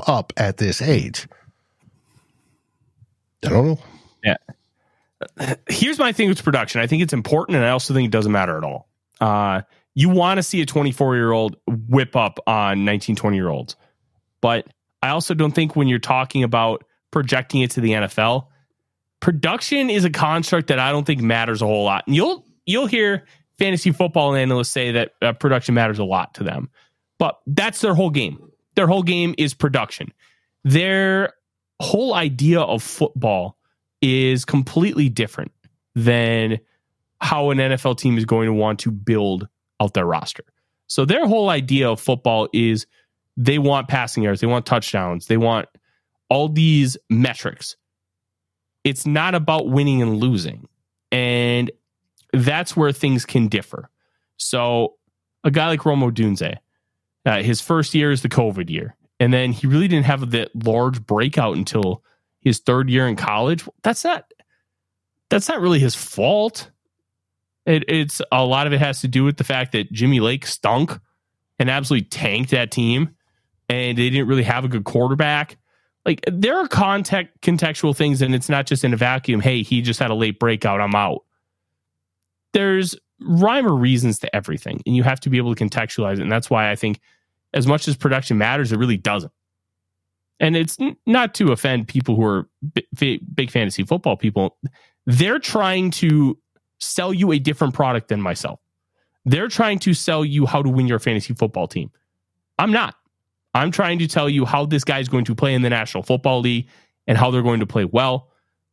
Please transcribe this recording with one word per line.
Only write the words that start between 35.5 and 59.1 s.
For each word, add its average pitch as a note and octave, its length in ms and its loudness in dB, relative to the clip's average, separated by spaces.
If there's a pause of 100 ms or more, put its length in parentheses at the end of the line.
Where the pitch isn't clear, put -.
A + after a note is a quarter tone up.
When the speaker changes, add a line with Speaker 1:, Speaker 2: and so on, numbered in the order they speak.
Speaker 2:
than A#2 640 2 (640)
how C#3+ 280 0
an C3+ 80 2
N C3 140 2
F C3 140 -2
L B2 80 2
team A#2+ 240 0
is A2+ 80 0
going A2+ 200 2
to A2 60 0
want G#2+ 280 0
to A#2 100 -2
build G2+ 580 -2 (320)
out G#2 140 0
their F#2 100 0
roster. E2 400 -6 (420)
So - 180 -2
their A3+ 220 2
whole G#3 220 2
idea C3+ 420 2
of G#2+ 100 -2
football A#2 520 0
is A2+ 340 0 (500)
they C3 220 2
want C#3 300 0
passing A#2+ 340 -2
yards, G2+ 180 0
they A2+ 60 0
want A#2+ 200 0
touchdowns, F#2 600 -2
they A2+ 100 2
want A2+ 320 0 (600)
all C#3+ 200 2
these D3+ 480 4 (140)
metrics. - 680 0 (1080)
It's C#3 220 -2
not D#3 280 0
about D#3 340 0
winning C#3 320 2
and A2 180 0
losing. G#2+ 500 -2 (420)
And A#2+ 600 0 (640)
that's D3 440 0
where D3 160 2
things C3 340 0
can A#2 220 2
differ. - 420 -6 (460)
So A#2+ 580 -2 (500)
a D3+ 60 4
guy D#3 180 2
like D#3+ 160 -2
Rome C#3+ 160 2
Odunze, G#2+ 560 0 (720)
uh, G#2+ 160 2
his A2+ 180 0
first D#3+ 340 0
year D3 160 2
is C3 120 0
the A#2 60 -2
covid G2 420 0
year. D#2+ 260 -8 (240)